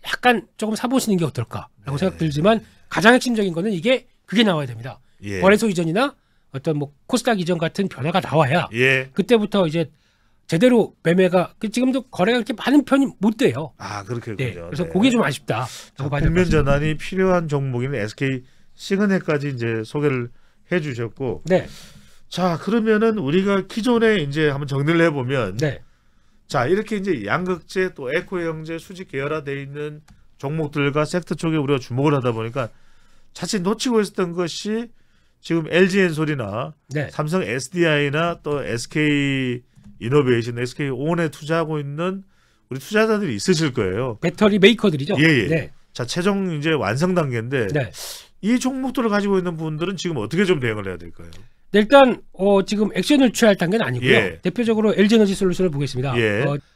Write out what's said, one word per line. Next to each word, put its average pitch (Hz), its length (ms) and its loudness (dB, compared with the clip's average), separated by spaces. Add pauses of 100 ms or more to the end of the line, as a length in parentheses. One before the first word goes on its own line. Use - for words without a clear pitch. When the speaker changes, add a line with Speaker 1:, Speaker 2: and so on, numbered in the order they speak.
Speaker 1:
약간 240 400 0 (120)
조금 220 180 -2
사보시는 240 400 0
게 170 80 0
어떨까라고 - 680 -8
Speaker 2:
네. 143 60 -4
Speaker 1:
생각 190 200 -2
들지만 165 420 2 (300)
가장 214 240 6
핵심적인 220 400 0
거는 190 180 -2
이게 214 340 0 (200)
그게 226 180 2
나와야 160 220 0
됩니다. 117 340 -12 (220)
Speaker 2:
예. 101 180 -6
Speaker 1:
거래소 208 280 4
이전이나 180 460 -2 (380)
어떤 147 260 -4
뭐 143 140 -6 (140)
코스닥 233 340 -2
이전 175 180 -2
같은 165 300 -2
변화가 170 320 -2
나와야 151 520 0
Speaker 2:
예. 131 400 2
Speaker 1:
그때부터 202 540 2
이제 160 240 -2 (560)
제대로 220 560 4
매매가, 175 560 2
그 214 120 -6
지금도 254 320 0
거래가 226 360 0
그렇게 233 140 -4
많은 254 320 2
편이 277 340 2
못 214 200 2
돼요. 156 400 0
Speaker 2:
아, 101 260 -10
그렇군요. 117 320 -8
Speaker 1:
네, 123 160 -4
그래서 87 320 -8
Speaker 2:
네. 165 60 -8
Speaker 1:
그게 214 180 4
좀 233 140 2
아쉽다. 127 440 -4 (300)
Speaker 2:
자, 139 120 -6
Speaker 1:
봐야 143 120 -2
될 160 80 4
것 165 60 2
Speaker 2:
국면 180 100 4
Speaker 1:
같습니다. 165 60 0
Speaker 2:
전환이 147 480 2
필요한 185 500 0
종목인 139 460 -2
에스케이 127 480 -4 (320)
시그넷까지 185 760 0
이제 117 380 -2
소개를 135 440 -2 (400)
해주셨고. 131 760 -4
Speaker 1:
네. 175 200 2 (640)
Speaker 2:
자, 175 300 -2
그러면은 220 600 2
우리가 190 500 0
기존에 226 480 2
이제 147 340 0
한번 139 180 -4
정리를 143 320 2
해보면 131 560 0
Speaker 1:
네. 139 240 -2 (680)
Speaker 2:
자, 127 200 0
이렇게 208 300 0
이제 185 280 -2
양극재 180 720 -4
또 135 200 -6
에코 185 260 -4
형제 165 380 -6
수직 180 300 -16
계열화돼 139 540 -6
있는 147 400 -12 (340)
종목들과 147 680 -2
섹터 175 300 -4
쪽에 160 200 -2
우리가 143 220 0
주목을 139 360 0
하다 127 180 0
보니까 113 360 -6 (640)
자칫 175 300 -4
놓치고 220 400 0
있었던 185 320 -4
것이 208 540 -6 (520)
지금 165 280 -2
엘지 185 320 4
엔솔이나 151 760 -2 (160)
Speaker 1:
네. 139 200 -4
Speaker 2:
삼성 160 320 -2
에스디아이나 151 1000 0
또 147 200 -4
에스케이 135 1000 -2 (380)
이노베이션, 120 580 2
에스케이 127 300 -6
온에 156 400 -2
투자하고 156 500 -4
있는 165 460 -6 (440)
우리 131 100 -8
투자자들이 208 560 0
있으실 151 380 0
거예요. 110 480 -2
Speaker 1:
배터리 202 380 2
메이커들이죠. 180 600 4
Speaker 2:
예, 143 40 4
예. 143 260 4
Speaker 1:
네. 135 220 -2 (220)
Speaker 2:
자, 123 120 -6
최종 190 480 -2
이제 151 200 -2
완성 139 420 0
단계인데 123 540 -2
Speaker 1:
네. 123 220 -2 (500)
Speaker 2:
이 233 180 0
종목들을 262 500 -2
가지고 202 300 2
있는 175 180 -4
분들은 160 400 -6
지금 165 220 -4
어떻게 110 260 0
좀 170 160 2
대응을 107 280 -4
해야 90 80 -8
될까요? 85 340 -16 (400)
Speaker 1:
네, 202 100 4
일단, 254 420 6 (100)
어, 196 320 2
지금 208 300 0
액션을 254 380 4
취할 208 240 4
단계는 190 280 0
아니고요. 127 260 0
Speaker 2:
예. 98 320 4
Speaker 1:
대표적으로 220 520 0
엘지 208 200 4
에너지 202 200 6
솔루션을 185 360 0
보겠습니다. 131 480 -2
Speaker 2:
예. 110 260 2
Speaker 1:
어, 143 140 -2 (180)